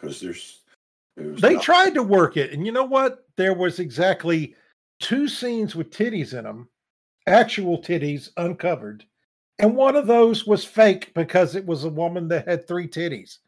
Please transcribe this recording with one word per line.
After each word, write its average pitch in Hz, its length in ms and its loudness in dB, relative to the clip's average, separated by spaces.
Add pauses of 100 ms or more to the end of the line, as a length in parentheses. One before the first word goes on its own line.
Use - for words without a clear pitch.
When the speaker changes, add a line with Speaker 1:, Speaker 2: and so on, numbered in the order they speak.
Speaker 1:
'cause - 200 -12
there's, - 420 -14 (540)
there's 151 260 -12
Speaker 2:
They 285 120 6
Speaker 1:
not - 80 -2
Speaker 2:
tried 359 320 4
to 269 80 0
work 190 360 4
it, 131 160 -4
and 147 100 -6
you 226 80 -4
know 254 120 0
what? 269 420 0 (100)
There 190 160 2
was 180 260 -2
exactly 165 760 -2 (460)
two 277 280 -2
scenes 226 480 -4
with 160 140 -8
titties 208 420 -4
in 117 140 -10
'em, 113 200 -14 (600)
actual 185 560 2
titties 147 560 -6
uncovered, 160 680 -6 (540)
and 220 180 4
one 269 200 4
of 277 100 2
those 226 400 4
was 208 180 2
fake 208 480 2
because 165 440 0
it 190 100 -8
was 156 180 -4
a 165 60 -4
woman 170 380 -6
that 165 200 -4
had 170 180 -4
three 175 220 -6
titties. 160 600 -10